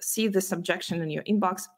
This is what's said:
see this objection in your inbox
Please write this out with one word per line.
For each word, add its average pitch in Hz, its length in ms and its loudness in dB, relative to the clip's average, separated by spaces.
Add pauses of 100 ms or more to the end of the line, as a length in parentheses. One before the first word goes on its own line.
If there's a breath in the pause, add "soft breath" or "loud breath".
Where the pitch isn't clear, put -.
see - 260 0
this 190 240 0
objection 175 500 -2
in 160 80 -2
your 151 140 -4
inbox 196 560 2